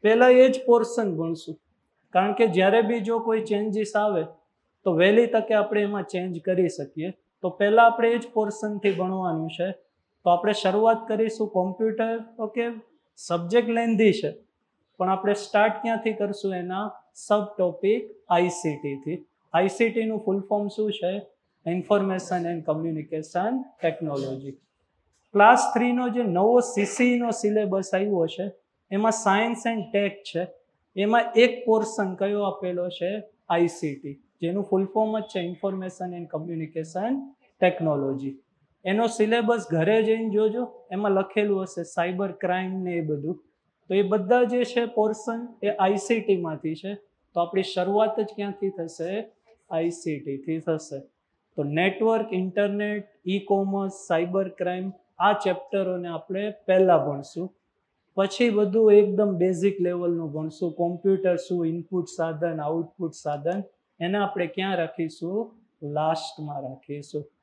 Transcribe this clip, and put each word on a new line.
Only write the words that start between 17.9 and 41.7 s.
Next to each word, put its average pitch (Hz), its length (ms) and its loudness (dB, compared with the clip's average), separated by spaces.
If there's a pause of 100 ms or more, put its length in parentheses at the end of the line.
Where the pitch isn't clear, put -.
આઈ 180 200 4
સી 165 260 -4
ટી 143 200 -8
થી. 156 300 -10 (280)
આઈ 180 140 4
સી 226 220 2
ટી 226 160 -2
નું 220 140 -4
full 196 200 -2
form 208 280 -4
શું 214 240 -4
છે? 196 300 -4 (460)
Information 185 800 -2
and 170 240 -6
Communication 160 800 -4 (340)
Technology. 139 640 -4 (840)
Class 214 420 8
three 247 160 2
નો 247 180 -2
જે 233 140 -2
નવો 208 360 4
સી 208 260 0
સી 247 280 2
ઈ 240 40 0
નો 240 140 -2
syllabus 202 640 0
આવ્યો 190 340 0
છે, 185 240 -8 (400)
એમાં 214 200 2
science 220 640 0
and 214 100 -4 (120)
tech 202 140 2
છે. 180 380 -8 (480)
એમાં 214 260 2 (140)
એક 240 300 4
portion 214 500 0
કયો 202 280 -2
આપેલો 180 460 -4
છે? 190 340 -6 (260)
આઈ 170 180 2
સી 156 280 -6
ટી, 139 180 -14 (280)
જેનું 185 220 -2
full 190 220 0
form 214 340 0
જ 208 40 -6
છે 196 160 -8 (100)
Information 185 640 -6
and 170 200 -12
Communication 165 1000 -6 (260)
Technology. 139 720 0 (540)
એનો 214 220 0
syllabus 220 640 0
ઘરે 190 320 2
જઈને 220 260 0
જોજો, 214 600 -2
એમાં 202 200 -2
લખેલું 196 520 0
હશે 180 200 -8